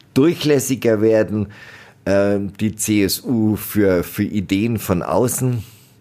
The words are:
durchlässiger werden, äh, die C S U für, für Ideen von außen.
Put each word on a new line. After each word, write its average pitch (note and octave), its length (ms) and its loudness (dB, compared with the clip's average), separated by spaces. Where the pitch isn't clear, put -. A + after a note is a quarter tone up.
durchlässiger C3 840 2
werden, G#2+ 480 2
äh, G2+ 340 2
die G#2+ 160 -2
C G#2 260 0
S - 220 -2
U A2 320 0
für, F#2+ 480 0
für - 180 -4
Ideen G2+ 560 -2
von F2+ 240 -2
außen. A#2 640 -2